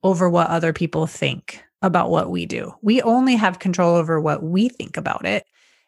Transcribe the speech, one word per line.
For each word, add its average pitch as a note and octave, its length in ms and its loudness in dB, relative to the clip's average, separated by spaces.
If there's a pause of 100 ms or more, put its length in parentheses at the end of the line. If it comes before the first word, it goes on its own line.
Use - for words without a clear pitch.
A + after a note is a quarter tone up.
over F#3 260 2
what E3+ 200 2
other E3 240 0
people D#3 340 -2
think - 560 -6 (200)
about F3+ 280 2
what E3 200 0
we - 160 -4
do. - 360 -10
We A3 200 2
only B3+ 340 2
have G#3+ 220 0
control F3 380 2
over D#3+ 240 0
what D3+ 220 -2
we F#3 260 2
think - 280 -10
about - 300 -6
it. G3+ 200 -4 (420)